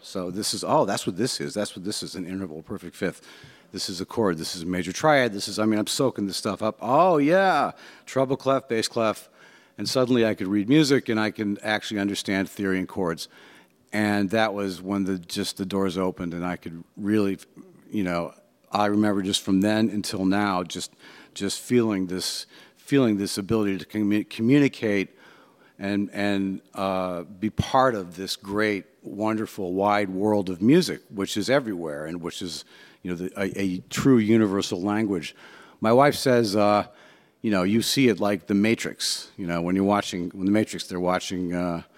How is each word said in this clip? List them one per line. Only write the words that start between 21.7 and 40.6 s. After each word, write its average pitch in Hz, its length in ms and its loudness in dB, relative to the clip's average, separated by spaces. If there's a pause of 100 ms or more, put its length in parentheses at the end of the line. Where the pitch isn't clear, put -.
this, - 400 -6 (280)
feeling 123 420 2
this 98 200 -2
ability 101 400 0
to - 80 -12
commu-, 104 440 0
communicate 113 880 2 (640)
and, 101 340 -2
and, 98 480 -2 (140)
uh, 92 480 -2
be 98 260 -6
part 131 460 2
of 87 200 -8
this 92 200 -8
great, 101 500 -2 (160)
wonderful, 107 720 -4
wide 101 360 2
world 98 400 0
of 90 120 -6
music, 127 480 4
which 98 260 -4
is 101 140 -2
everywhere, 87 560 -2
and 82 160 -8
which 82 220 -8
is, 80 200 -10 (380)
you 90 100 -6
know, 87 60 -4
the, 90 180 -6
a, 98 240 -4
a 92 180 -2 (120)
true 131 300 6
universal 104 600 2
language. 101 540 0 (460)
My 110 100 4
wife 139 240 6
says, 120 400 2
uh, 104 300 6 (560)
you 113 100 0
know, 95 120 2
you 104 180 2
see 135 260 2
it 98 120 4
like 101 280 0
The 107 60 0
Matrix. - 840 0
You 98 100 -10
know, 85 160 -2
when 87 140 0
you're 98 80 4
watching, 98 460 0
when 95 160 -6
The 98 60 2
Matrix, 104 360 0